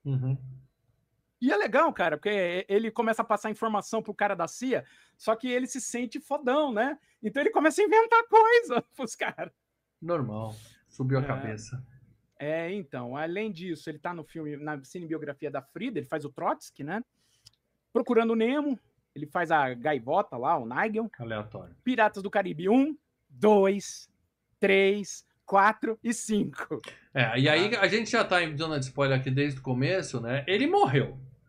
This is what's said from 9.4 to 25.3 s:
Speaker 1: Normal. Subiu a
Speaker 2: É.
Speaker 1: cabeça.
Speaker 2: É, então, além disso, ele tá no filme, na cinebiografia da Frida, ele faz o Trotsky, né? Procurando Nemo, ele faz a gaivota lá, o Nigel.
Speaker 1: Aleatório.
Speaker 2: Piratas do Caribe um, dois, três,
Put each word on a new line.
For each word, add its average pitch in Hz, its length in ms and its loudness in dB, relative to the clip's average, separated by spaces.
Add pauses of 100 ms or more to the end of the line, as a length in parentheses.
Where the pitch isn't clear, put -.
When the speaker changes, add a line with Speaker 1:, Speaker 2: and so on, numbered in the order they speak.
Speaker 1:
Normal. 113 520 -4 (320)
Subiu 131 320 -2
a 131 40 0
Speaker 2:
É. 143 40 -4
Speaker 1:
cabeça. 110 560 -6 (560)
Speaker 2:
É, 165 360 -4
então, 131 420 -10
além 180 340 -6
disso, 165 380 -10
ele 147 100 -10
tá 175 140 -8
no 165 100 -10
filme, 151 360 -10
na 151 260 -8
cinebiografia 151 680 -6
da 135 120 -6
Frida, 208 360 -6
ele 131 80 -6
faz 151 200 -4
o 139 40 -8
Trotsky, 180 540 -6
né? 190 180 -6 (920)
Procurando 233 400 2
Nemo, 262 420 0 (380)
ele 147 100 -10
faz 165 280 -2
a 139 200 4
gaivota 135 640 -2
lá, 143 220 0
o 117 80 -6
Nigel. 208 420 -2 (100)
Speaker 1:
Aleatório. 107 560 -10 (100)
Speaker 2:
Piratas 214 380 0
do 202 60 -6
Caribe 185 400 -2
um, 277 260 4 (360)
dois, 196 800 2 (480)
três, 196 680 2 (220)